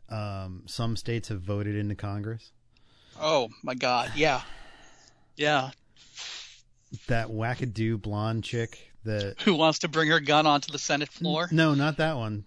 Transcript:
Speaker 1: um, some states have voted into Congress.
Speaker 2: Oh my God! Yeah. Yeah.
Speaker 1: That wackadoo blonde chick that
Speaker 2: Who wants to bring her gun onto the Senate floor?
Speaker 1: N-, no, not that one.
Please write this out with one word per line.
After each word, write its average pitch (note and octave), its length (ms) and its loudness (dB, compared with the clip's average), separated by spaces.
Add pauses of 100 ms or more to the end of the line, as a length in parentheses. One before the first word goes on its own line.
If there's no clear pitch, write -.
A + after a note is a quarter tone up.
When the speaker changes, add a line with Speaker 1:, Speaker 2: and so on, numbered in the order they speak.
Speaker 1:
um, G2 580 -8
some A#2 280 -2
states A#2 340 -4
have G2+ 120 -4
voted G#2 340 -4
into G#2 200 -2
Congress. G#2 560 -8 (680)
Speaker 2:
Oh D3+ 300 2 (140)
my B2+ 100 -4
God! B2 420 0
Yeah. D3 260 4 (920)
Yeah. D3 360 2 (1400)
Speaker 1:
That A#2 200 0
wackadoo A2+ 760 -2
blonde G#2+ 440 -2
chick - 460 -6 (120)
that G#2 380 -4
Speaker 2:
Who G3 140 4
wants D#3 240 4
to F3 100 -2
bring D#3 200 2
her D#3+ 120 6
gun D3 260 6
onto C#3+ 240 2
the C#3 80 -6
Senate D3 300 -2
floor? E3+ 420 -2
Speaker 1:
N-, D#3 60 4
no, D#3+ 160 6
not C#3+ 240 2
that D#3+ 180 2
one. G#2+ 320 -4